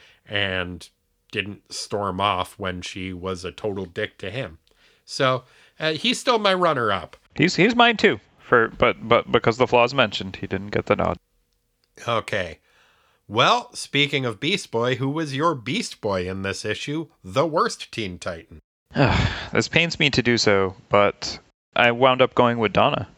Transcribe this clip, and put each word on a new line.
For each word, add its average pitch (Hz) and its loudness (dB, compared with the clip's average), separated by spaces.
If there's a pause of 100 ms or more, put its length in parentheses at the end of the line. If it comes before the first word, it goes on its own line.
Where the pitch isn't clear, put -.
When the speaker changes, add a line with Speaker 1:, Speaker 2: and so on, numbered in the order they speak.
(260)
Speaker 1:
and 92 -4 (440)
didn't 101 -10
storm 98 -6
off 95 -2
when 92 -6
she 92 -10
was 90 -8
a 85 -8
total 98 -6
dick 101 -8
to 98 -10
him. 104 -10 (480)
So, 131 -2 (360)
uh, 160 -2
he's 233 -2
still 240 0
my 196 2
runner-up. 120 0 (200)
Speaker 2:
He's, 165 2
he's 226 4
mine 233 4
too, 151 4 (200)
for, 113 4
but, 110 0
but 117 2
because 113 2
the 120 2
flaws 120 4
mentioned, 101 -2
he 95 -10
didn't 101 -6
get - -2
the 101 4
nod. 87 0 (920)
Speaker 1:
Okay. 98 -4 (680)
Well, 175 0
speaking 143 -2
of 110 -6
Beast 180 -4
Boy, 120 0
who 135 -4
was 151 -6
your 156 0
Beast 131 -8
Boy 95 -2
in 95 -8
this 98 -6
issue? 143 -6 (160)
The 120 -2
worst 185 -4
Teen 92 -8
Titan. 82 -12 (340)
Speaker 2:
<sighs> - -2 (540)
This 110 0
pains 165 0
me 151 2
to 123 2
do 117 2
so, 98 2 (140)
but - 2 (360)
I 120 6
wound 127 4
up 123 4
going 120 4
with 107 0
Donna. 120 2 (100)